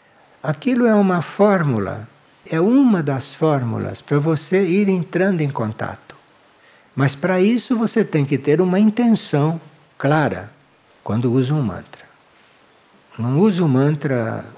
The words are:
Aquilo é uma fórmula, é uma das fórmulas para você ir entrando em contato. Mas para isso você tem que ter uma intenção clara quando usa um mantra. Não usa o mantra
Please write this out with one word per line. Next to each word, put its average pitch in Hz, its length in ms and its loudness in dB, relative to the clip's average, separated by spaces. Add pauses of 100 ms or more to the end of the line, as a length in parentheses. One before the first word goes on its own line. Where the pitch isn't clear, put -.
(420)
Aquilo 240 440 0
é 220 80 4
uma 190 260 2
fórmula, 127 880 0 (420)
é 160 80 -2
uma 220 440 4
das 139 320 -4
fórmulas 113 680 -2
para - 180 -2
você 160 460 0
ir 190 240 2
entrando 185 540 0
em 143 80 -2
contato. 107 640 -8 (840)
Mas 139 180 0
para 185 260 -2
isso 226 360 0
você 220 280 0
tem 147 200 -2
que 139 140 -2
ter 143 220 2
uma 185 180 2
intenção 208 840 2 (380)
clara 123 520 -2 (520)
quando 117 300 -2
usa 131 200 0
um 156 100 0
mantra. 85 420 -8 (1120)
Não 123 200 -2
usa 185 260 2
o 160 40 2
mantra 131 760 0 (140)